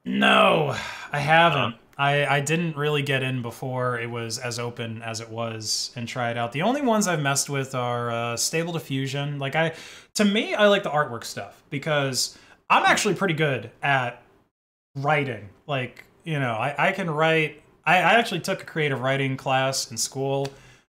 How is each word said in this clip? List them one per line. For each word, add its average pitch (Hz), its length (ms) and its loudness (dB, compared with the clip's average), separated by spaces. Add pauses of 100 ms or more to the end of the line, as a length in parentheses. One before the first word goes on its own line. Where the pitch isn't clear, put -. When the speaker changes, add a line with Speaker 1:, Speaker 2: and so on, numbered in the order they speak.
Speaker 1:
No, 196 720 4 (360)
I 147 60 -2
haven't. 147 560 4
Speaker 2:
Uh-huh. - 40 -18 (180)
Speaker 1:
I, 143 300 2
I 139 140 2
didn't 156 360 0
really 147 260 0
get 135 200 0
in 131 180 -2
before 123 600 -4
it 117 100 -6
was 117 280 -6
as 120 200 -6
open 117 420 -8
as 113 200 -8
it 113 100 -14
was 110 680 -6
and 120 100 -6
try 120 240 -2
it 117 60 -4
out. 117 160 -2
The 143 100 -2
only 254 200 2
ones 220 260 2
I've 160 140 0
messed 139 260 0
with 135 260 -4
are, 120 360 -2
uh, 117 260 -2
Stable 165 360 -2
Diffusion. 143 680 -4
Like, 135 160 -4
I, 160 180 2 (440)
to 214 100 4
me, 254 280 2
I 214 120 6
like 202 160 6
the 170 80 -4
artwork 135 340 -2
stuff - 460 -12
because 139 680 0 (320)
I'm 285 160 6
actually 220 300 4
pretty 175 200 0
good 139 360 0 (120)
at 131 380 0 (760)
writing. 135 520 0 (180)
Like, 131 380 -6 (200)
you 156 140 -2
know, 127 140 0
I, 139 360 0
I 190 40 2
can 190 160 -4
write. 160 540 2 (240)
I, 165 100 6
I 180 180 6
actually 220 260 2
took - 220 -4
a - 40 -16
creative 147 340 -2
writing 135 380 0
class 131 520 0
in 117 60 -10
school, 139 560 -2 (460)